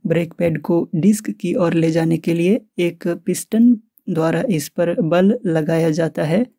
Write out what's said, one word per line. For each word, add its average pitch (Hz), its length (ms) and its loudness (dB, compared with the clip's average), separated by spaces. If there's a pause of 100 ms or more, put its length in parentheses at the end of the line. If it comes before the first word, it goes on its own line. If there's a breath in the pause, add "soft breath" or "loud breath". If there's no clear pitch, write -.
ब्रेक 165 280 -2
पैड 165 260 -2
को 170 340 -2
डिस्क 196 360 0
की 185 240 -6
ओर 170 200 0
ले 165 160 2
जाने 165 260 0
के 165 180 -2
लिए 180 260 0 (180)
एक 175 300 -4
पिस्टन 214 680 0 (360)
द्वारा 165 400 0
इस 156 180 -2
पर 170 320 -2
बल 180 460 2
लगाया 160 440 0
जाता 165 340 -2
है 185 220 0 (120)